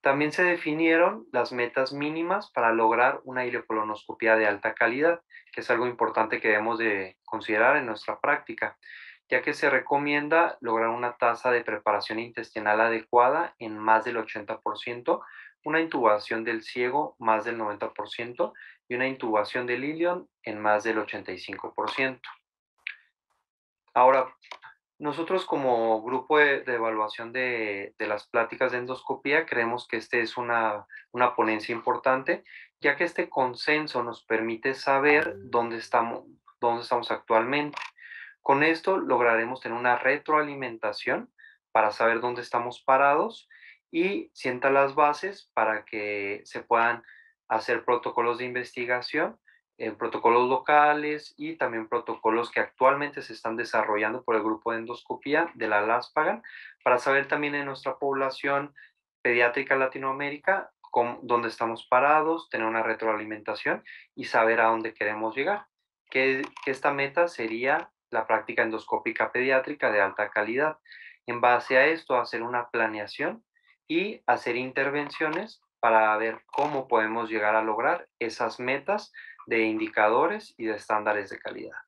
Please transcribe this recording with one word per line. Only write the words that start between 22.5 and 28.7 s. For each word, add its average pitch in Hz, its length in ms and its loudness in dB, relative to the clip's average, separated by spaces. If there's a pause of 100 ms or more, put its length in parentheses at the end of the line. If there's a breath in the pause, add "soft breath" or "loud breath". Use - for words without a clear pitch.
Ahora, 131 400 4 (680 loud breath)
nosotros 165 460 -2
como 117 560 2
grupo 131 380 0
de, 139 240 4
de 127 140 -4
evaluación 113 540 -4
de, 113 680 -4
de 107 80 -4
las 104 220 -4
pláticas 120 440 0